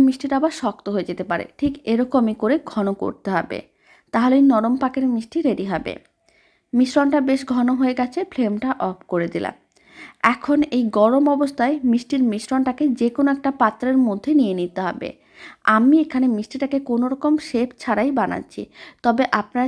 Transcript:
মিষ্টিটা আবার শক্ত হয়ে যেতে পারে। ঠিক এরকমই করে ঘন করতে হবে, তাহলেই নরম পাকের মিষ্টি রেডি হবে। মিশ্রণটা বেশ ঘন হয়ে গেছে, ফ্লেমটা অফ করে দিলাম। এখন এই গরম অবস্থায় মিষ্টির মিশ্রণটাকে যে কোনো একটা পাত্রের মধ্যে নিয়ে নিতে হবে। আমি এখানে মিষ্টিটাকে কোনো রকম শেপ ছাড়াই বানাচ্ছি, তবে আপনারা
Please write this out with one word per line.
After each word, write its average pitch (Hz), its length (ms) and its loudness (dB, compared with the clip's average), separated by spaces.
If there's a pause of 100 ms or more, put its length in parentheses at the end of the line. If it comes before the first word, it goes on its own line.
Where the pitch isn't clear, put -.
মিষ্টিটা 269 340 -2
আবার 311 200 0
শক্ত 208 340 -6
হয়ে 185 160 -2
যেতে 180 200 -6
পারে। 170 140 -4 (120)
ঠিক 285 160 -2 (200)
এরকমই 233 500 2
করে 226 120 2 (160)
ঘন 202 160 -2 (160)
করতে - 280 -6
হবে, 170 280 -4 (560)
তাহলেই 254 280 4 (100)
নরম 226 300 2
পাকের 262 220 -2 (100)
মিষ্টি 226 280 -6
রেডি 202 300 -2
হবে। - 200 -6 (800)
মিশ্রণটা 277 460 2 (100)
বেশ 269 120 2 (120)
ঘন 247 160 2 (120)
হয়ে 254 200 2
গেছে, 254 200 -4 (120)
ফ্লেমটা 220 380 -2 (180)
অফ 185 100 -8 (140)
করে 170 220 0
দিলাম। 170 200 -4 (800)
এখন 294 240 0 (180)
এই 254 60 2 (160)
গরম 247 260 4 (100)
অবস্থায় 277 400 0 (160)
মিষ্টির 247 400 0
মিশ্রণটাকে 254 540 -2 (160)
যে 233 100 2
কোনো 277 240 0
একটা 277 160 -4 (100)
পাত্রের 254 380 2
মধ্যে 220 360 0
নিয়ে 220 260 4
নিতে 175 260 -4
হবে। - 220 -6 (680)
আমি 262 280 6
এখানে 262 220 -2 (100)
মিষ্টিটাকে 269 420 -6 (120)
কোনো 240 220 0
রকম 294 200 0 (160)
শেপ 247 200 -2 (140)
ছাড়াই 233 360 0
বানাচ্ছি, 185 440 -4 (400)
তবে 240 200 2 (180)
আপনারা 247 280 -2